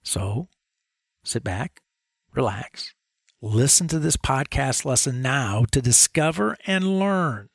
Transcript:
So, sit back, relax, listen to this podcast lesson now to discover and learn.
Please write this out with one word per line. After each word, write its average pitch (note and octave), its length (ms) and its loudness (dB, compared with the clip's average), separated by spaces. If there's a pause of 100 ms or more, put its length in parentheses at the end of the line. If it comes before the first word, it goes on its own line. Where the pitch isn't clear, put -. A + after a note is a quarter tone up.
So, G2+ 460 -4 (720)
sit - 220 -6
back, G#2 380 -8 (520)
relax, - 600 -6 (460)
listen A#2+ 480 2
to D#3+ 120 -2
this D#3 160 0
podcast C3+ 680 -2
lesson B2+ 380 -2
now B2 480 0
to C3+ 120 2
discover E3 760 2 (100)
and F#3+ 320 0
learn. F3 560 -2